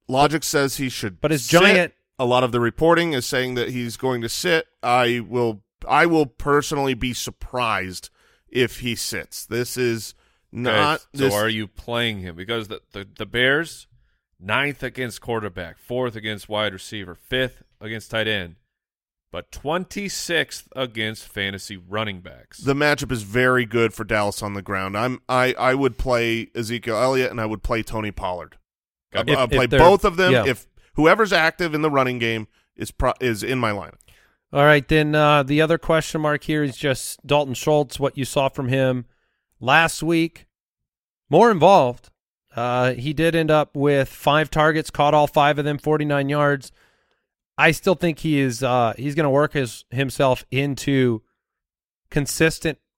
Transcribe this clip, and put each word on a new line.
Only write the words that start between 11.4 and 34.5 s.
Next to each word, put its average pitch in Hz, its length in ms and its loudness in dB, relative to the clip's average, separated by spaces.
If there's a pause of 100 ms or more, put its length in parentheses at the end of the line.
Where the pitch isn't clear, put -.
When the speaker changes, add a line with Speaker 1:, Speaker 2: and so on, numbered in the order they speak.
Speaker 3:
you 110 180 -4
playing 117 540 -6
him? 87 160 -12
Because 101 320 -8
the, 107 140 -14 (100)
the, 98 160 -14 (100)
the 107 80 -10
Bears, 135 640 -2 (500)
ninth 127 460 -4
against 123 360 -10
quarterback, 98 580 -8
fourth 123 360 -6
against 107 340 -10
wide 104 260 -4
receiver, 92 420 -14
fifth - 460 -6 (180)
against 110 300 -14
tight 110 180 -2
end, 92 280 -6 (760)
but - 200 -14
twenty-sixth 170 1300 -6
against 110 500 -8
fantasy 98 520 -8
running 98 420 -8
backs. 65 380 -20
Speaker 1:
The 139 160 -2
matchup 143 360 0
is 117 120 -4
very 123 420 2
good 113 300 0
for 110 100 -10
Dallas 104 380 -2
on 101 100 -8
the 101 80 -8
ground. 95 380 -6
I'm, 123 280 -4
I, 127 320 2
I 127 160 2
would 135 220 0
play 117 580 -2
Ezekiel 113 440 -6
Elliott 127 320 0
and 117 100 -8
I 110 60 -4
would 107 160 -8
play 113 200 -2
Tony 110 280 -8
Pollard. 90 480 -10 (520)
Speaker 3:
Got 117 200 -2
Speaker 1:
I, - 20 4
Speaker 2:
If, 139 60 4
Speaker 1:
I'll 123 100 0
play 127 160 2
Speaker 2:
if 117 60 -2
they're, 135 100 6
Speaker 1:
both 185 240 8
of 175 120 0
them. 180 160 4
Speaker 2:
yeah. 117 120 4
Speaker 1:
If 127 220 -2 (300)
whoever's 180 360 4
active 165 400 0
in 151 80 -2
the 156 100 0
running 127 280 0
game 113 280 -4 (300)
is - 140 -10
pro-, - 300 -2
is 113 220 -2
in 127 160 -2
my 113 120 0
lineup. 92 260 -8 (560)